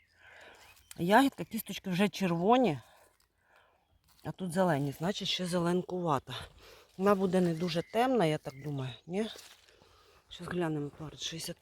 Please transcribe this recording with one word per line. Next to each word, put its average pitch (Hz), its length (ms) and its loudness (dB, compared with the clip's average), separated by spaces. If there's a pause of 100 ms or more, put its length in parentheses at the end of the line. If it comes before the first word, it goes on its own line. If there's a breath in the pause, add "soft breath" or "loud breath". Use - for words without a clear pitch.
(1000 loud breath)
ягідка. 202 460 4
Кісточки - 460 -10
вже 185 180 2
червоні, 185 720 2 (1500 soft breath)
а - 80 -8
тут 180 200 -8
зелені, 147 400 2
значить, 185 360 -4
ще 180 180 -2
зеленкувата. 175 880 0 (600 loud breath)
Вона 202 180 4
буде 185 260 2
не 170 140 2
дуже 165 280 -2 (100)
темна, 233 340 2
я 151 120 2
так 143 160 -14 (100)
думаю, 135 280 -6 (140)
ні? 202 220 -4 (1080 soft breath)
Щас 170 140 -14
глянемо, 156 420 -2
Пларет 143 300 -14
шістдесят 165 400 -10